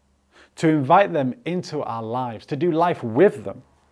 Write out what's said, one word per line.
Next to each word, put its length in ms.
to 120
invite 460
them 220
into 380
our 180
lives, 460
to 80
do 160
life 320
with 400
them. 180